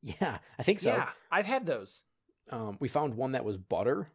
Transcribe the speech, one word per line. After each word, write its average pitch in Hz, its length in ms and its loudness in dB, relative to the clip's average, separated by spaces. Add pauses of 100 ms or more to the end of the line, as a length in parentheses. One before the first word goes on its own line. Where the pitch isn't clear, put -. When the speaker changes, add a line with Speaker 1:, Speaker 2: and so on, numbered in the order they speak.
Speaker 1:
Yeah, 151 380 -4 (180)
I - 60 -4
think 202 160 4
so. 165 100 4
Speaker 2:
Yeah, 127 220 2 (200)
I've 185 140 4
had 254 220 0
those. 110 360 -4 (460)
Speaker 1:
Um, 110 300 -6
we 135 80 0
found 147 260 0
one 131 200 0
that 123 120 -2
was 104 120 -2
butter. 107 580 0